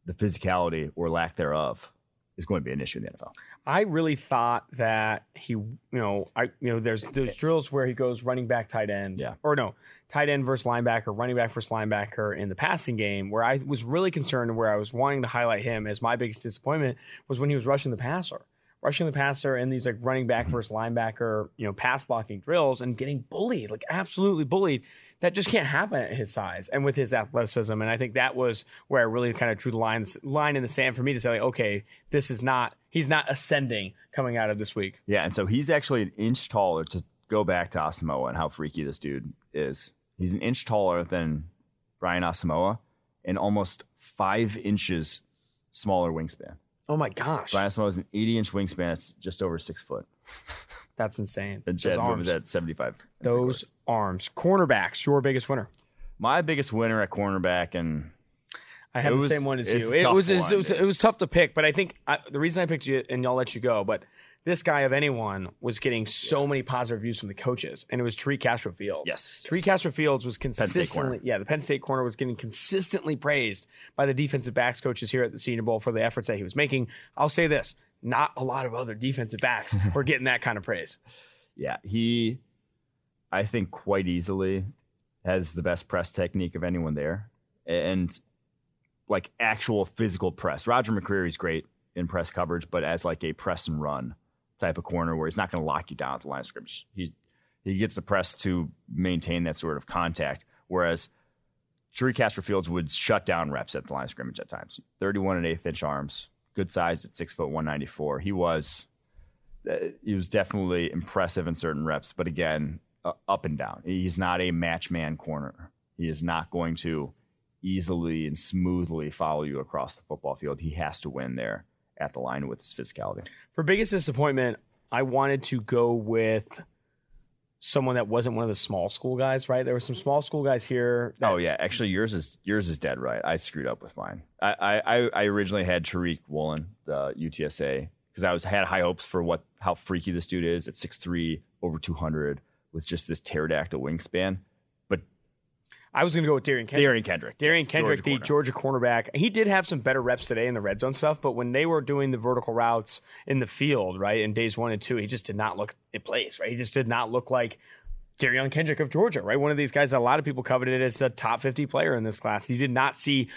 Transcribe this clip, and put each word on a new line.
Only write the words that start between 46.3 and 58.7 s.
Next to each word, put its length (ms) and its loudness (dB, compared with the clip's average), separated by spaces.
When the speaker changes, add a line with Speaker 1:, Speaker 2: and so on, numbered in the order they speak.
Speaker 2:
Oh 80 0
my 140 0
gosh. 440 -4
Speaker 1:
Brian 180 2
Asamoah 180 0
is 80 -2
an 160 -4
eighty 240 2
inch 140 -2
wingspan. 420 -2
It's 200 -6
just 280 -10
over 160 0
six 240 -12
foot. 300 -10
<laughs> 840 -18
Speaker 2:
That's 240 -4
insane. 480 -6
Speaker 1:
And 100 0
Speaker 2:
Those 60 -6
Speaker 1:
Chad 160 4
Speaker 2:
arms. 260 0
Speaker 1:
Muma 40 2
is 60 4
at 120 -6
seventy-five. 480 -2
Speaker 2:
Those 480 0
arms. 480 0
Cornerbacks, 680 4
your 160 6
biggest 260 2
winner. 220 -2
Speaker 1:
My 240 4
biggest 320 0
winner 300 2
at 80 -2
cornerback, 640 2
and 340 -2